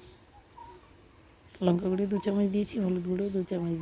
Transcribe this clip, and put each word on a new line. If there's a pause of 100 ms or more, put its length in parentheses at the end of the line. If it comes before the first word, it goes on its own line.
(1600)
লঙ্কা
গুঁড়ো
দু
চামচ
দিয়েছি,
হলুদ
গুঁড়ো
দু
চামচ